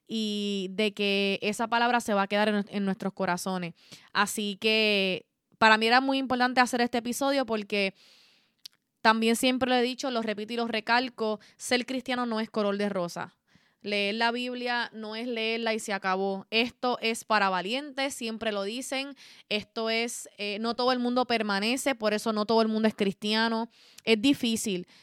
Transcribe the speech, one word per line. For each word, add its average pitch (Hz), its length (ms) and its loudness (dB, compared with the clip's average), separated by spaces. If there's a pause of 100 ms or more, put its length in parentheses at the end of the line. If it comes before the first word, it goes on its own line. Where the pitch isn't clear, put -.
y 208 680 -2
de 208 220 0
que 196 480 0
esa 214 280 -2
palabra 240 320 2
se 220 120 -2
va 196 100 2
a 196 40 -4
quedar 208 220 2
en, 208 180 0
en 202 160 -4
nuestros 190 300 -2
corazones. 180 600 -4 (380)
Así 202 480 0
que 214 680 2 (320)
para 220 200 8
mí 220 100 2
era 247 140 6
muy 269 160 2
importante 254 420 0
hacer 240 220 4
este 240 160 0
episodio 269 480 0
porque... 202 480 -2 (1080)
También 226 340 4
siempre 254 340 2
lo 254 80 4
he 247 40 4
dicho, 254 300 -2
lo 233 100 -2
repito 214 320 -6
y 233 40 -4
lo 233 100 -2
recalco, 226 720 0 (180)
ser 247 280 -2
cristiano 247 400 -4
no 220 140 -4
es 220 100 -4
color 202 280 0
de 208 120 0
rosa. 180 460 -6 (460)
Leer 202 340 -2
la 233 160 2
Biblia 247 600 -4
no 220 220 -10
es 233 100 -6
leerla 226 480 -2
y 220 60 -2
se 208 140 -6
acabó. 190 560 -2
Esto 233 500 0
es 226 240 -2
para 202 240 2
valientes, 262 680 -4
siempre 226 380 -6
lo 196 120 -4
dicen. 262 520 -6 (320)
Esto 214 420 -4
es, 233 380 -2 (100)
eh, 208 220 -6
no 226 160 -2
todo 247 160 2
el 254 80 2
mundo 247 260 0
permanece, 226 720 0
por 214 180 0
eso 220 200 0
no 214 120 0
todo 226 160 4
el 220 60 4
mundo 220 220 2
es - 40 -8
cristiano. 220 760 0 (340)
Es 220 180 4
difícil, 226 640 2 (180)